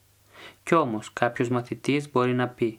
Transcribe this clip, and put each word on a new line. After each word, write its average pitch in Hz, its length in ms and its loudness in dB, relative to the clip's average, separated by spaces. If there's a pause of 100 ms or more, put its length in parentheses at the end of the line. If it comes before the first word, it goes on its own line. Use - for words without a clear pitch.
(640)
Κι - 120 0
όμως 120 380 0
κάποιος 123 360 0
μαθητής 123 600 -2
μπορεί 123 240 2
να 123 140 0
πει 117 300 -2